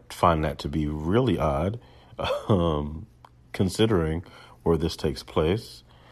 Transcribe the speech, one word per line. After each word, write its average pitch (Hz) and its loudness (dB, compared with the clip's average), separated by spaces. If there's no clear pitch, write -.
find 80 2
that 71 -4
to - -8
be 76 -2
really 82 0
odd, 78 0
<laughs> - -6
um, 80 0
considering 87 2
where 82 4
this 82 -2
takes 73 -4
place. 87 -2